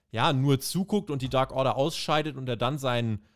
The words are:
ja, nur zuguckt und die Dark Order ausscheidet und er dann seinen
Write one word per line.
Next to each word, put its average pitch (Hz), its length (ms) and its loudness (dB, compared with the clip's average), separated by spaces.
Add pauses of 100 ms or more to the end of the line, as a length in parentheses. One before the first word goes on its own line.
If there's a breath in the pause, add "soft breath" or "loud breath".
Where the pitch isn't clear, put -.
(120)
ja, 135 200 2
nur 135 280 4
zuguckt 196 500 -2
und 139 100 -4
die 131 80 -4
Dark 131 240 0
Order 131 240 0
ausscheidet 151 640 0
und 131 100 -6
er 120 80 -2
dann 123 220 0
seinen 120 440 0 (140 soft breath)